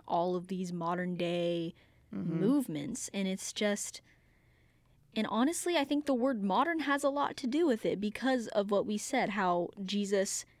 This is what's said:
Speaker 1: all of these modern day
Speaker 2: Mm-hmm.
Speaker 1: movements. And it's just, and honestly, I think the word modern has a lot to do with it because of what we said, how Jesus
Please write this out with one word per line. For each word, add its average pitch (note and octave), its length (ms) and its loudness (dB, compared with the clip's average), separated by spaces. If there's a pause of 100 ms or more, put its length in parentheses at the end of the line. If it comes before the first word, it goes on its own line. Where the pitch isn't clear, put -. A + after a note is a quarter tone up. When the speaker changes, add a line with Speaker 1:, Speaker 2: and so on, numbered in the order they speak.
Speaker 1:
all F3 280 0
of F3+ 120 -4
these F#3 240 -4
modern F3+ 460 -2
day F3 560 0 (400)
Speaker 2:
Mm-hmm. E3+ 260 -2
Speaker 1:
movements. G3 760 0
And F#3+ 140 0
it's F#3+ 240 -4
just, - 480 -2 (1120)
and G#3+ 140 -2
honestly, E4 480 0
I C#4+ 80 2
think D4 220 -2
the C#4 80 2
word B3 280 0
modern C4 400 2
has C#4+ 220 0
a C#4+ 60 4
lot C#4+ 280 -2
to C#4 100 -4
do D4 200 4
with A3+ 180 2
it F#3 140 0
because A3+ 500 0
of G3+ 220 0
what G3+ 140 4
we G#3 120 -2
said, G#3+ 340 0
how F3+ 380 2 (140)
Jesus G3+ 600 0 (140)